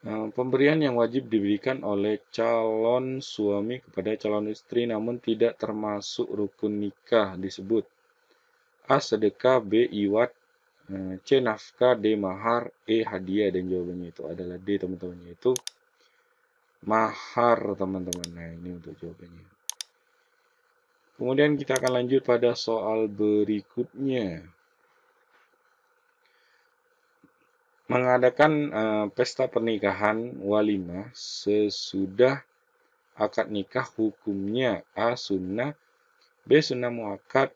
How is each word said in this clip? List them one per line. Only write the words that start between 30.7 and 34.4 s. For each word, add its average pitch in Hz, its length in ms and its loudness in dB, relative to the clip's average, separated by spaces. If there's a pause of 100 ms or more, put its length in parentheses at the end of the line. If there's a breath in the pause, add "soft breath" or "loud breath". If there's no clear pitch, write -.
sesudah 104 1300 0 (720)
akad 107 400 -2
nikah 107 400 -4
hukumnya 107 880 -2 (160)